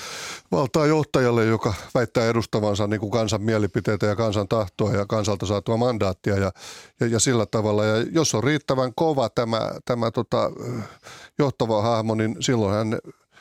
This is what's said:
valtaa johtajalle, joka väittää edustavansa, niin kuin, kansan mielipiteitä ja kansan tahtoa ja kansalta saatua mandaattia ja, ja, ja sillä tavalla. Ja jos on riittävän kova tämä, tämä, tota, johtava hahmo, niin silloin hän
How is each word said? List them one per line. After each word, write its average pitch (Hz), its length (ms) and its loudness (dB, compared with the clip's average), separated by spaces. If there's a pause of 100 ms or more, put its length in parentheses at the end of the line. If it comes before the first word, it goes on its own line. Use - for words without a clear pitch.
(520)
valtaa 151 340 2
johtajalle, 131 600 2
joka 110 280 2 (220)
väittää 117 340 2
edustavansa, 107 580 0
niin 104 120 0
kuin, 101 120 -6
kansan 110 300 0
mielipiteitä 107 640 0
ja 104 100 2
kansan 107 320 0
tahtoa 104 460 -2
ja 101 120 0
kansalta 104 400 -2
saatua 101 320 -2
mandaattia 104 600 0
ja, 98 140 0 (480)
ja, 120 80 0
ja 113 120 0
sillä 117 260 2
tavalla. 107 400 0
Ja 110 260 2
jos 160 240 0
on 107 80 0
riittävän 131 520 0
kova 139 340 0
tämä, 113 420 -2 (140)
tämä, 117 260 0
tota, 117 400 0 (880)
johtava 113 420 2
hahmo, 113 340 2
niin 110 240 0
silloin 113 340 2
hän 110 260 0 (420)